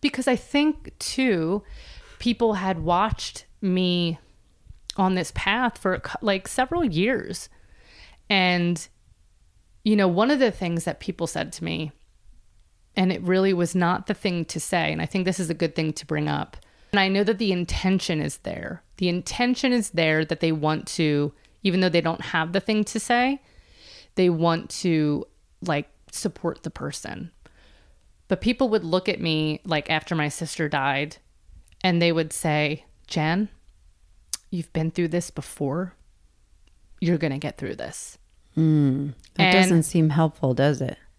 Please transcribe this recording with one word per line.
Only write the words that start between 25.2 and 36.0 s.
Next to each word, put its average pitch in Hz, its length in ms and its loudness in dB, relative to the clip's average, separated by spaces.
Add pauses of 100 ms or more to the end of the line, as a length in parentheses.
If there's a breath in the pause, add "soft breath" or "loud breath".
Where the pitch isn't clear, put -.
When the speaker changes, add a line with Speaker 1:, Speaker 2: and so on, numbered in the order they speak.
Speaker 1:
like, 156 260 -2 (240)
support - 520 -6
the 165 60 -4
person. - 640 -10 (960 soft breath)
But 185 140 -2
people 247 280 2
would 208 140 0
look 180 260 0
at 190 120 -2
me, 156 440 0
like, 156 240 -2
after 160 260 -2
my 151 140 0
sister 165 400 -6
died, 139 480 -2 (680)
and 175 180 4
they 170 100 4
would 160 220 0
say, 151 520 0 (220)
"Jen, 170 420 0 (1000)
you've 170 240 -6
been 160 180 -2
through 170 180 0
this 170 220 -4
before. 151 640 -6 (1040)